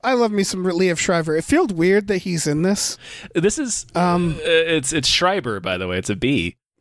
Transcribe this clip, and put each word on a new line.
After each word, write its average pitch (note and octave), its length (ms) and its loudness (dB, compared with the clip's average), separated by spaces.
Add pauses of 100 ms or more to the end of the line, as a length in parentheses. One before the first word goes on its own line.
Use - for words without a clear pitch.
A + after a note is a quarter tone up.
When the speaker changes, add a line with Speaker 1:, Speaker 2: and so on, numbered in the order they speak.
Speaker 1:
I B3 120 2
love A#3 180 2
me G3+ 100 2
some F#3 220 -4
Liev F3 320 2
Schreiber. D#3+ 400 0
It E3 80 -2
feels D4 260 2
weird F#3+ 360 2
that G3+ 100 0
he's F3 280 -4
in D3+ 180 0
this. G3 340 -2 (360)
Speaker 2:
This G3 240 2
is, C4 280 -6 (100)
Speaker 1:
Um, F3 440 0
Speaker 2:
uh, D#3 100 -4
it's, E3 420 2
it's D3 160 -2
Schreiber, F3 540 0
by F#2 160 -2
the F#2 100 -4
way. F2+ 100 -2
It's F#2+ 120 -4
a G#2 80 -2
B. A#2 400 0 (240)